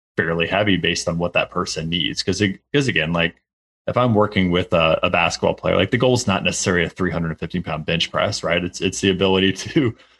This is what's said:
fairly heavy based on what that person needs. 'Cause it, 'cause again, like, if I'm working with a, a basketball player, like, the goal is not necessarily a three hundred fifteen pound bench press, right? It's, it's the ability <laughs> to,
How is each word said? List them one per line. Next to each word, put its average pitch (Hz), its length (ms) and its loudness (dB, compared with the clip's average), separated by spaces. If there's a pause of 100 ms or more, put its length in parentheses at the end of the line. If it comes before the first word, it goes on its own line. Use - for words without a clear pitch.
(160)
fairly 82 300 0
heavy 95 300 2
based 85 320 -2
on 85 100 -2
what 85 140 -2
that - 180 0
person 82 380 -4
needs. 85 340 -4
'Cause 92 180 -2
it, 98 200 0 (120)
'cause 143 140 2
again, 78 260 0
like, 85 220 0 (540)
if - 80 -2
I'm 123 180 2
working 95 380 2
with 87 200 0
a, 82 300 4
a 90 80 0
basketball 85 440 0
player, 87 200 -2
like, 92 160 2
the 123 80 0
goal 127 160 4
is 110 140 0
not 98 160 0
necessarily 92 420 0
a - 20 -6
three 92 220 -2
hundred 82 300 -4
fifteen 87 240 -6
pound 78 220 -6
bench 85 260 -2
press, 104 320 -2
right? 87 200 0
It's, - 160 -8
it's 95 200 -2
the 98 100 4
ability 95 420 2
<laughs> - 120 -8 (100)
to, 135 220 2 (240)